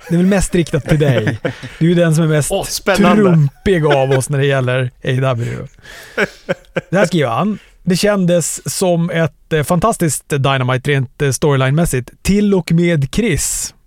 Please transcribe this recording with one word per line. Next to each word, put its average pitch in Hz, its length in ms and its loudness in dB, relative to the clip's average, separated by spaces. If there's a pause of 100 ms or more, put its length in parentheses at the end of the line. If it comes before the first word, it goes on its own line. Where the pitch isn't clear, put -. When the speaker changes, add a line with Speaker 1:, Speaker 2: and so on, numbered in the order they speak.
Speaker 1:
det 175 60 -2
är - 20 2
väl 175 100 2
mest 190 280 0
riktat 160 300 -2
till 156 140 2
dig. 123 400 2 (400)
Du 160 120 2
är 180 40 2
den 165 200 2
som 165 100 2
är 156 40 0
mest 151 240 0
Speaker 2:
Åh, 185 120 -4
spännande. 202 580 2
Speaker 1:
trumpig 165 640 2
av 139 240 2
oss 135 200 0
när 143 80 -2
det 139 80 0
gäller 131 380 0
A 127 360 -4
W. 123 360 -4 (1300)
Det 175 60 -2
här 202 100 2
skriver 147 240 -2
han. 175 280 -2 (240)
"Det 180 140 0
kändes 180 840 -2
som 175 320 0
ett, - 420 -4
eh, 151 100 0
fantastiskt - 680 -2
Dynamite 135 600 -2
rent, 135 320 -2
eh, 139 80 0
storyline-mässigt. 139 800 0 (120)
Till 202 320 2
och 175 180 0
med 165 420 2
Chris - 600 -2 (120)